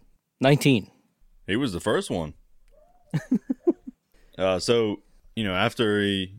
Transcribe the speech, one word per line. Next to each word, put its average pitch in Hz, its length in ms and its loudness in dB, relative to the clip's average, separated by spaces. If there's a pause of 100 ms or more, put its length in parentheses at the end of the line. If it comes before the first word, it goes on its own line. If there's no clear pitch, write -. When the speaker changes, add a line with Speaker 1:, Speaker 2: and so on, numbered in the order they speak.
(400)
Speaker 1:
Nineteen. 131 500 4 (560)
Speaker 2:
He 95 100 -2
was 127 160 -4
the 85 80 -6
first 156 300 -2
one. 82 240 -6 (800)
<laughs> - 140 -6 (1080)
Uh, 95 200 0
so, 110 440 0 (340)
you 110 80 -4
know, 95 100 -2
after 104 480 2
he, 98 360 -2